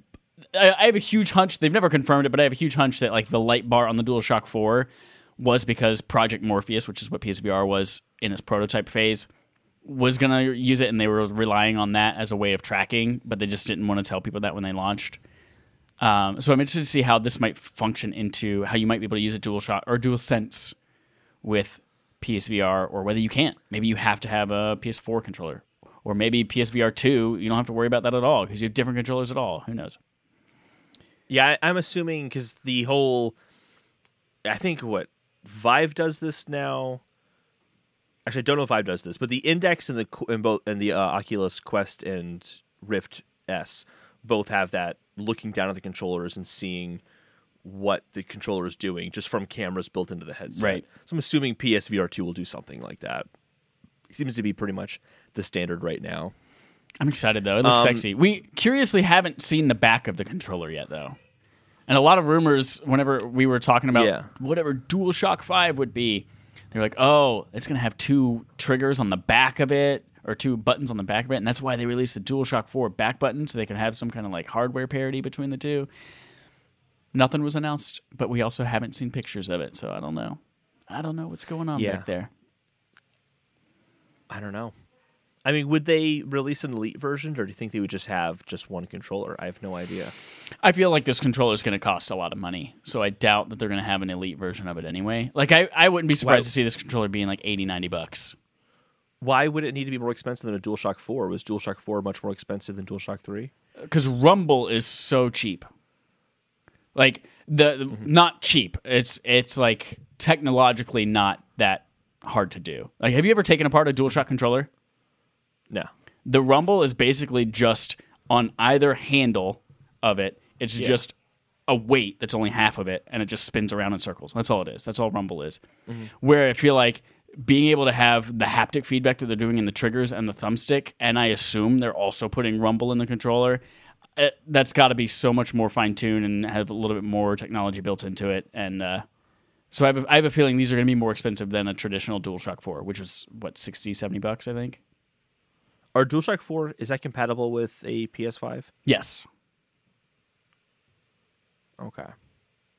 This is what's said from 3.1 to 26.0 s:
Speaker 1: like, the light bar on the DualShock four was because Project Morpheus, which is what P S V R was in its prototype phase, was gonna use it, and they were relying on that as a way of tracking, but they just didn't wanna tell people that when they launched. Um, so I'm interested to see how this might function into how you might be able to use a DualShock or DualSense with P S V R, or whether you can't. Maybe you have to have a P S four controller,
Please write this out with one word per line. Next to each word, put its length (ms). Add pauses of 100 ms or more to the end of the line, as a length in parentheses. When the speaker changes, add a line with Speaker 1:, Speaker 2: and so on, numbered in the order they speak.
Speaker 1:
like, 180
the 100
light 300
bar 180
on 100
the 60
DualShock 440
four 400 (500)
was 280
because 360
Project 420
Morpheus, 440
which 140
is 100
what 100
P 80
S 100
V 100
R 160
was 360 (200)
in 100
its 100
prototype 460
phase, 400 (560)
was 340
gonna 260
use 360
it, 100
and 100
they 80
were 200
relying 500
on 140
that 260
as 140
a 60
way 160
of 80
tracking, 640
but 140
they 80
just 200
didn't 200
wanna 160
tell 180
people 200
that 140
when 80
they 80
launched. 480 (800)
Um, 420
so 120
I'm 60
interested 220
to 40
see 160
how 180
this 200
might 180
function 560
into 500
how 120
you 120
might 120
be 60
able 120
to 40
use 140
a 40
DualShock 480
or 100
DualSense 760 (720)
with 360 (420)
P 160
S 100
V 140
R, 240
or 180
whether 160
you 100
can't. 280 (140)
Maybe 160
you 80
have 260
to 80
have 220
a 280
P 100
S 100
four 220
controller, 420 (400)